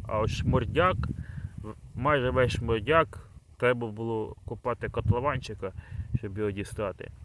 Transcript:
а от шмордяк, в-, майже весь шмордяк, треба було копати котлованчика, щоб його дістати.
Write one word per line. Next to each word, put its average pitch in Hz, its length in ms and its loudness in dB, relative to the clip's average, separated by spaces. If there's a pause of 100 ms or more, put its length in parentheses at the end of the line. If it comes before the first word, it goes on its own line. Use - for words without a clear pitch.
а 107 160 -2
от 110 100 2
шмордяк, 143 680 2 (600)
в-, 107 180 -12 (180)
майже 127 360 4
весь 127 220 4
шмордяк, 117 800 2 (280)
треба 120 340 2
було 110 440 -4 (100)
копати 117 440 -4
котлованчика, 120 840 -2 (420)
щоб 98 220 -4
його 104 140 0
дістати. 95 600 -6 (140)